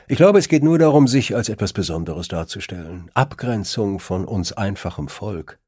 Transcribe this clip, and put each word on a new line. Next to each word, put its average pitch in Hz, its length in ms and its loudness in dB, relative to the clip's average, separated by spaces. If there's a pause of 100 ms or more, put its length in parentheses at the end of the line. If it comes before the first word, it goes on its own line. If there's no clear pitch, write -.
Ich 131 100 -2
glaube, 196 200 8
es 170 100 2
geht 156 140 4
nur 165 160 4
darum, 147 300 6
sich 120 260 0
als 113 140 -2
etwas 104 240 -4
Besonderes 82 560 -6
darzustellen. 87 880 -10
Abgrenzung 113 880 -2
von 92 260 -4
uns 95 260 -4
einfachem 98 560 -6
Volk. 98 600 -10